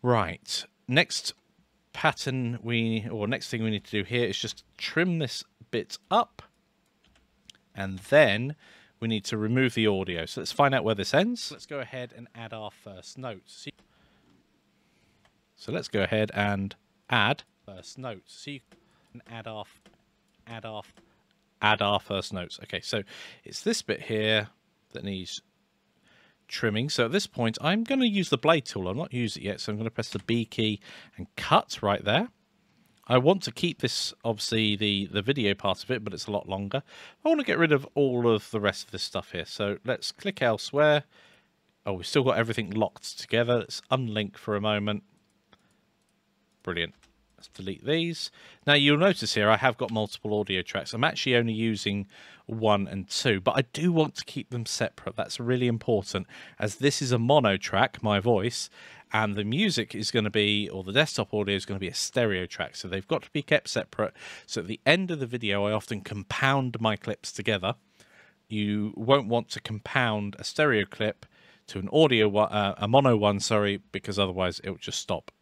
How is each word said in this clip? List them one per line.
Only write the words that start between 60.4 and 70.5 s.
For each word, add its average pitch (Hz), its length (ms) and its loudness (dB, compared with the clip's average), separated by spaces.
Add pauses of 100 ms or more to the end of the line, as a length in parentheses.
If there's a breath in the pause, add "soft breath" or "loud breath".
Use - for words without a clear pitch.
or 95 160 -8
the 95 80 -10
desktop 139 400 0
audio 101 240 0
is 92 80 -4
gonna 101 160 -6
be 92 80 -4
a 76 60 -10
stereo 101 500 0
track, - 320 -8
so - 120 -12
they've 95 200 -6
got - 140 -2
to - 80 -20
be 151 100 -4
kept - 300 0
separate. - 420 -2 (320 loud breath)
So - 160 -6
at 85 60 -8
the 107 180 -8
end 175 260 4
of 160 80 -2
the 135 80 -2
video, 107 380 0
I 104 80 2
often 107 300 -4
compound 123 760 0
my 110 160 2
clips - 380 -8
together. 101 420 -2 (760 soft breath)
You 104 500 -2
won't 123 300 4
want 117 240 0
to - 100 -10
compound 107 760 -2
a - 60 -12
stereo 127 400 2